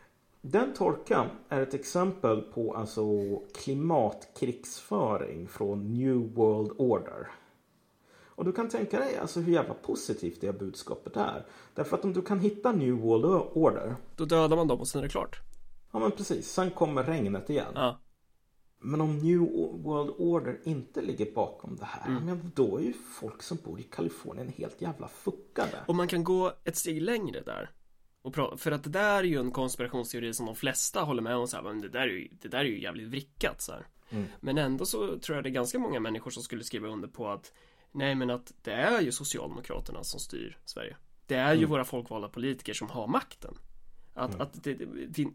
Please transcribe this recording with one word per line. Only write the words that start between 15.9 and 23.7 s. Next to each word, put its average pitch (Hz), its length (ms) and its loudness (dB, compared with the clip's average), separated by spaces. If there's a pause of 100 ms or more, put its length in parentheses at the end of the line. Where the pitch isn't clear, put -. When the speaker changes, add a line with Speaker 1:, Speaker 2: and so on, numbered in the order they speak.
Speaker 1:
Ja, 220 80 -2
men 214 120 4
precis. - 400 -2
Sen 185 200 2
kommer 147 320 2
regnet 110 460 0
igen. 143 260 0
Speaker 2:
Ja. 127 240 2 (800)
Speaker 1:
Men 151 220 0
om 156 160 2
New 170 240 6
O-, 165 420 2
World 147 340 0
Order 170 460 2
inte 147 380 -4
ligger - 300 -2
bakom - 440 -4
det 104 100 -10
här, - 260 -10
Speaker 2:
Mm. 131 140 0
Speaker 1:
men 175 300 -4
då 110 220 4
är 147 40 0
ju 240 120 0
folk - 500 -12
som 170 200 -6
bor 85 160 -10